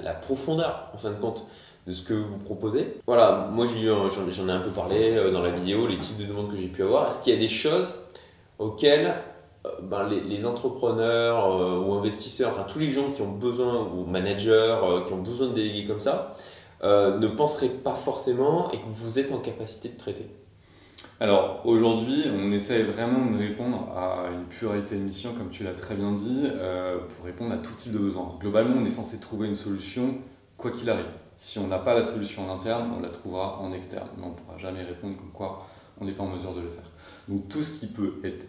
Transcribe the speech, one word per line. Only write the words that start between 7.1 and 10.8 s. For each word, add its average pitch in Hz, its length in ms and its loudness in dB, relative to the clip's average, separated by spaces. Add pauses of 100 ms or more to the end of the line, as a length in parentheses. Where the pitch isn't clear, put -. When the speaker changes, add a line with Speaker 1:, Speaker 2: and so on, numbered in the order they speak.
Speaker 1:
qu'il 123 120 4
y 110 60 8
a - 20 2
des 113 80 4
choses 170 460 2 (640)
auxquelles, 143 560 4 (520)
euh, - 40 -4 (120)
ben, 101 260 -2
les, 104 140 0
les 104 240 -4
entrepreneurs, 117 1120 2